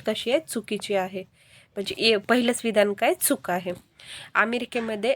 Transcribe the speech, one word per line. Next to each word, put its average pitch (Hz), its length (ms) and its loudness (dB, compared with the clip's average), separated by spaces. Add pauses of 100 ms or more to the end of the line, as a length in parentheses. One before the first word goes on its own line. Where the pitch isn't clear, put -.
कशी 220 240 -4
आहे? 302 100 2
चुकीची 208 540 -6
आहे. 185 300 -2 (500)
म्हणजे 202 200 -6
ए, 220 220 4
पहिलंच 240 480 2
विधान 208 280 4
काय? 247 220 2
चूक - 360 -2
आहे. 175 220 -2 (640)
अमेरिकेमध्ये 226 800 0